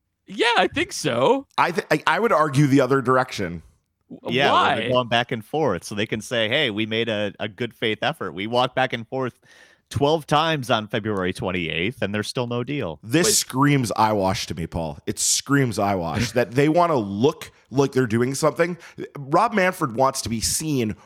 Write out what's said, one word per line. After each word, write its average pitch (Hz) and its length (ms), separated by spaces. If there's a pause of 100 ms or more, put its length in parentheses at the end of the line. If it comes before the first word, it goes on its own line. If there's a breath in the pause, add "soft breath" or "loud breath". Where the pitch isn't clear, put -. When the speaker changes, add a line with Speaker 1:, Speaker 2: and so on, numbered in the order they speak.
(260)
Speaker 1:
Yeah, 254 200 (100)
I - 120
think 320 240
so. 156 540 (100)
Speaker 2:
I 151 140
th-, - 200
I, 156 160
I 160 140
would 220 120
argue 151 340
the 135 140
other 135 200
direction. 107 640 (480)
Speaker 1:
W-, - 280
Speaker 3:
Yeah, 139 80
where 262 60
Speaker 1:
why? 330 280
Speaker 3:
they're 117 100
going 123 180
back 120 220
and 113 140
forth, 131 400
so - 100
they 104 120
can 113 140
say, 113 280
"Hey, 135 220
we 104 160
made 113 220
a, 104 300
a 104 100
good 113 260
faith 110 280
effort. 117 300
We 95 140
walked 123 280
back 131 180
and 117 140
forth 131 320 (500 soft breath)
twelve 147 380
times 151 420
on 110 200
February 101 440
twenty-eighth, 90 680
and 101 100
there's 107 140
still 123 220
no 120 160
deal." 123 400
Speaker 2:
This 139 220
Speaker 1:
Wait. 208 80
Speaker 2:
screams 135 580
eyewash 104 540
to 90 100
me, 82 100
Paul. 80 400
It - 140
screams 135 580
eyewash 98 540
Speaker 1:
<laughs> - 0
Speaker 2:
that 123 200
they 143 160
wanna 170 280
look 107 560 (180 soft breath)
like 135 220
they're 131 140
doing 120 280
something. 165 440 (380 loud breath)
Rob 170 360
Manfred 180 420
wants 131 280
to - 60
be 113 120
seen 127 640